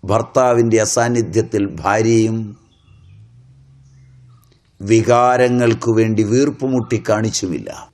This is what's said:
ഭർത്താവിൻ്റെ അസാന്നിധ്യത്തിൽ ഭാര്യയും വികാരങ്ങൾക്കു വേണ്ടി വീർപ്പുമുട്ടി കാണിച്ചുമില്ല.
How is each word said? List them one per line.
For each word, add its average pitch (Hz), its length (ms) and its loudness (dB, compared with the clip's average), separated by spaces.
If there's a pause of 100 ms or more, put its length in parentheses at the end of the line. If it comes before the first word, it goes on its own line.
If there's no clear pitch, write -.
ഭർത്താവിൻ്റെ 117 760 2
അസാന്നിധ്യത്തിൽ 110 800 -2 (140)
ഭാര്യയും 110 600 0 (2500)
വികാരങ്ങൾക്കു 120 1120 2
വേണ്ടി 110 320 2
വീർപ്പുമുട്ടി 127 760 -2
കാണിച്ചുമില്ല. 98 720 -4 (240)